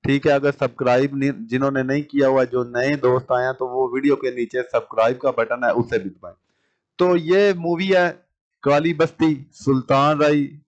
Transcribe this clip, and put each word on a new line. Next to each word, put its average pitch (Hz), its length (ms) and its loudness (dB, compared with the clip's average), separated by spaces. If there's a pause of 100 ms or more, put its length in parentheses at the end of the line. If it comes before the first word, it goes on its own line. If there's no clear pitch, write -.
ठीक 139 240 0
है। 143 60 4
अगर 139 180 2
subscribe 131 640 0
नहीं, 139 160 0 (160)
जिन्होंने 135 360 -2
नहीं 139 200 -2
किया 139 240 0
हुआ, 131 180 2
जो 123 220 -4
नए 123 300 -2
दोस्त 127 340 0
आए 123 120 0
हैं, 131 100 -2
तो 131 140 -6
वो 127 220 -2
video 135 260 2
के 135 160 -6
नीचे 123 320 -4
subscribe 117 540 -2
का 131 160 -2
button 120 320 -4
है, 110 80 2
उसे 117 260 -2
भी 95 100 -8
दबाएं। 87 240 -18 (640)
तो 180 180 4
ये 185 380 2
movie 175 320 -4
है 180 200 4 (560)
काली 147 320 2
बस्ती, 160 340 0 (260)
सुल्तान 139 680 0
राय 147 200 2 (260)